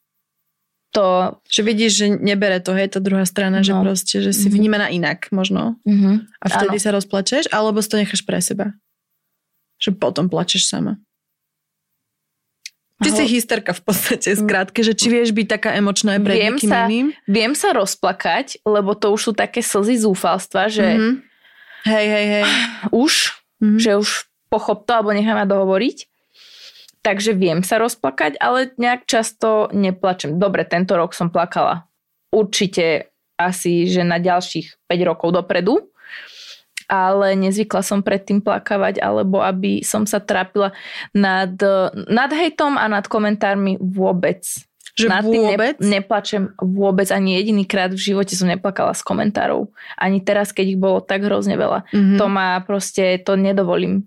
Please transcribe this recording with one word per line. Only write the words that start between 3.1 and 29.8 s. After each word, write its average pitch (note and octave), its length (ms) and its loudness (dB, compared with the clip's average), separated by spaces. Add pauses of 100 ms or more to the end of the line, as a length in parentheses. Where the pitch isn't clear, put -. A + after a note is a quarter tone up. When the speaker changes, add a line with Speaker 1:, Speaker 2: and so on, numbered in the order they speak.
Speaker 2:
strana, F#3+ 400 0
že G3 80 2
Speaker 1:
No. F#3+ 100 2
Speaker 2:
proste, F#3+ 380 0
že G3+ 120 0
si G3+ 140 0
Speaker 1:
Mhm. G3+ 80 4
Speaker 2:
vnímaná G#3 360 2
inak E3 420 -4
možno. F#3+ 520 -2
Speaker 1:
Mhm. G3+ 440 2 (100)
Speaker 2:
A - 120 -10
vtedy G3+ 280 0
Speaker 1:
Áno. G3+ 60 -4
Speaker 2:
sa G#3+ 80 0
rozplačeš, G3+ 560 -2
alebo G#3+ 320 0
si G#3 80 -2
to - 100 -4
necháš G3+ 240 -2
pre - 160 -4
seba? G3+ 380 -4 (1040)
Že F#3+ 160 -2
potom D#3+ 320 -2
plačeš F3 400 -2
sama? F#3+ 320 -4 (2000)
Ty D#4 100 0
Speaker 1:
Aho- A3 80 0
Speaker 2:
si - 80 2
hysterka A3+ 460 -2
v F3+ 100 -10
podstate, - 480 -2
Speaker 1:
Mm. G3+ 80 2
Speaker 2:
skrátke, G3+ 440 0
že A3 120 4
či A3 160 0
vieš A#3 220 2
byť G#3 180 0
taká G#3+ 240 -2
emočná G3+ 400 0
aj G3+ 80 2
pred G3+ 160 2
Speaker 1:
Viem G#3+ 160 2
Speaker 2:
niekým A#3+ 160 0
Speaker 1:
sa, A#3 140 2
Speaker 2:
iným? A#3 240 0 (180)
Speaker 1:
viem A3 280 2
sa G4 180 0
rozplakať, F#3+ 920 -2
lebo G#3 320 2
to G#3 160 0
už G#3 120 0
sú A3 120 -2
také G#3 300 -4
slzy G#3+ 340 0
zúfalstva, F#3+ 680 0
že G#3+ 240 0
Speaker 2:
Mhm. A3 200 2 (720)
Hej, G#3+ 260 2
hej, G#3 200 2
hej. G#3 160 2
Speaker 1:
<sighs> A#3 480 -4
už, C4 200 2 (440)
Speaker 2:
Mhm. G#3+ 220 2
Speaker 1:
že A3+ 160 2
už G#3 140 0 (380)
pochop G#3+ 360 -2
to, - 100 -2
alebo G#3+ 160 2
nechaj G#3+ 240 0
ma G#3 120 0
dohovoriť. G3 680 0 (880)
Takže G#3 340 0
viem F#3 280 2
sa A3 160 0
rozplakať, C4+ 600 -2
ale B3+ 380 0
nejak A#3+ 300 -2
často A3 640 0
neplačem. F#3 680 -2